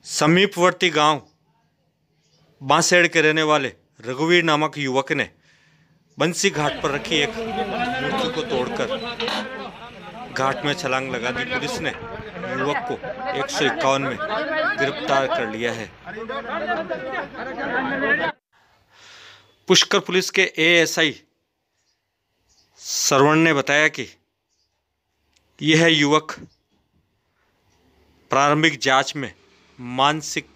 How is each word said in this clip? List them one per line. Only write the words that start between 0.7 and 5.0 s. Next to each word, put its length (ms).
गांव 320
बांसेड़ 460
के 140
रहने 220
वाले 280
रघुवीर 420
नामक 340
युवक 340